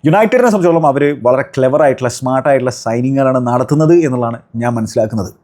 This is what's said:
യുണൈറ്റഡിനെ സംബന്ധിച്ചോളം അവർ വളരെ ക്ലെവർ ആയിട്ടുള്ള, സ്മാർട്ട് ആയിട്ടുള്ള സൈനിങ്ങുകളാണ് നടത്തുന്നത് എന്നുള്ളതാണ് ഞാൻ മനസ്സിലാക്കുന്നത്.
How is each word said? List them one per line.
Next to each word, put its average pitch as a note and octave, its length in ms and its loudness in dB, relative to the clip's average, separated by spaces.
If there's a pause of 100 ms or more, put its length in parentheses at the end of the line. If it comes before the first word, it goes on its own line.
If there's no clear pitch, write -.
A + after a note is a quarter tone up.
യുണൈറ്റഡിനെ A3+ 480 4
സംബന്ധിച്ചോളം E3+ 380 2
അവർ C#3+ 120 0 (220)
വളരെ C3 180 2 (120)
ക്ലെവർ C3+ 300 2
ആയിട്ടുള്ള, B2 320 0
സ്മാർട്ട് C3 320 -2
ആയിട്ടുള്ള B2+ 240 0 (100)
സൈനിങ്ങുകളാണ് C3 640 0
നടത്തുന്നത് D3+ 440 2 (120)
എന്നുള്ളതാണ് A#2+ 340 -4 (220)
ഞാൻ A#2+ 160 -2
മനസ്സിലാക്കുന്നത്. A2 520 -4 (140)